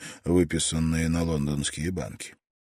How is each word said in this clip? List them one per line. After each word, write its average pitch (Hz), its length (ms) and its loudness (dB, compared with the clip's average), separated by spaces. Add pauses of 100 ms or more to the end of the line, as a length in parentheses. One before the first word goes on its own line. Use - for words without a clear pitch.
(260)
выписанные 80 840 2
на 82 160 2
лондонские 73 680 -2
банки. - 440 -10 (300)